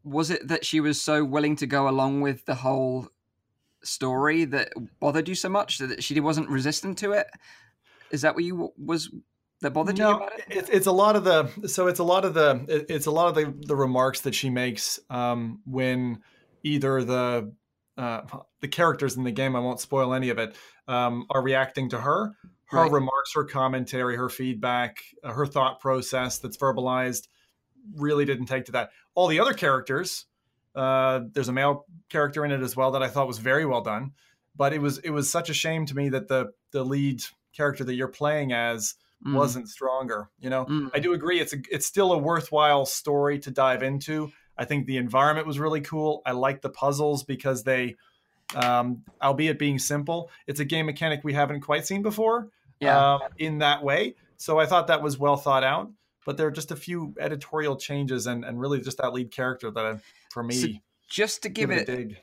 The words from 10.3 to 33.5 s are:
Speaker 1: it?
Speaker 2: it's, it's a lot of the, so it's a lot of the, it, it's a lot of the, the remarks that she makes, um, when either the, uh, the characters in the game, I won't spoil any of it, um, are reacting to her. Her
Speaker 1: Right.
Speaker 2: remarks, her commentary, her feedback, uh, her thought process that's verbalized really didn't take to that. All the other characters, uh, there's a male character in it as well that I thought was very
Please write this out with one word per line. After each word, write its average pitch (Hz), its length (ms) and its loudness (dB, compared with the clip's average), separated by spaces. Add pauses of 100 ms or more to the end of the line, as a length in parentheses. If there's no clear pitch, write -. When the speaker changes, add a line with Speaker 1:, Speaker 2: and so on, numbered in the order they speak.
Speaker 1:
it? - 120 -12
Speaker 2:
it's, 190 180 -4
it's 190 180 4
a 190 60 4
lot 208 220 6
of 196 100 2
the, 165 440 4
so 185 180 2
it's 180 140 0
a 170 40 2
lot 185 200 4
of 165 100 0
the, 139 340 4
it, 151 220 0
it's 151 160 -2
a 151 60 0
lot 170 160 4
of 156 80 2
the, 147 300 -2
the 147 100 0
remarks 127 460 2
that 131 120 -2
she 135 160 -2
makes, 123 480 -2 (100)
um, 120 560 -4
when 127 560 -2 (440)
either 135 400 2
the, 123 500 -2 (420)
uh, 117 260 -6 (380)
the 135 80 -8
characters 143 480 2
in 131 60 -4
the 123 80 -2
game, 131 240 -2
I 123 60 0
won't 123 200 -4
spoil 131 340 0
any 127 160 0
of 113 80 -2
it, 110 180 -6 (320)
um, 120 420 -2
are 135 120 2
reacting 131 480 0
to 117 100 -4
her. 180 340 -2 (300)
Her - 140 0
Speaker 1:
Right. 143 120 6
Speaker 2:
remarks, 135 440 0
her 151 100 0
commentary, 127 720 -2
her 127 120 -2
feedback, 123 760 -2 (180)
uh, 123 100 -10
her 139 140 0
thought 135 320 2
process 127 600 -2
that's 117 180 -10
verbalized 127 720 -2 (680)
really 147 280 2
didn't 127 220 -2
take 131 200 -4
to 117 60 -12
that. 120 180 -2 (240)
All 180 140 6
the 160 120 4
other 247 120 4
characters, 139 760 -2 (480)
uh, 131 460 2 (120)
there's 127 160 -2
a 123 40 -2
male 143 340 0 (220)
character 147 360 0
in 147 60 0
it 135 120 0
as 127 120 -4
well 131 180 2
that 135 100 0
I 131 60 0
thought 139 180 0
was 117 120 -6
very 135 280 2